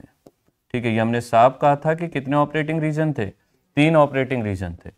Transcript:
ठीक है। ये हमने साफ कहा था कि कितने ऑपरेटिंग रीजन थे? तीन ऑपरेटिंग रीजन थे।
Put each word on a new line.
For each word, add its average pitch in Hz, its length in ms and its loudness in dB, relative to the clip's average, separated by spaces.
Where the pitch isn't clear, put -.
ठीक 120 100 -4
है। 113 80 0
ये 110 80 0
हमने 117 220 0
साफ 120 380 4
कहा 143 180 2
था 156 160 -2
कि 170 140 -6
कितने 139 280 -4
ऑपरेटिंग 151 460 -2
रीजन 156 300 -2
थे? 110 140 -4
तीन - 680 -2
ऑपरेटिंग 131 480 0
रीजन 92 320 -6
थे। - 220 -20